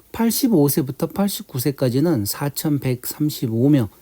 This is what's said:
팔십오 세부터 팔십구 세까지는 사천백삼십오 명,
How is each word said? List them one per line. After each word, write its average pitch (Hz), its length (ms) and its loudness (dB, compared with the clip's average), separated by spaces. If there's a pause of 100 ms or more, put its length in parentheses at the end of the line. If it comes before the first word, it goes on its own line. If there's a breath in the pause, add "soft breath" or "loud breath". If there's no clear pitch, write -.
(120)
팔십오 226 560 2
세부터 135 400 -2
팔십구 - 540 -4
세까지는 135 640 0
사천백삼십오 135 1400 -2
명, 131 180 4 (140 soft breath)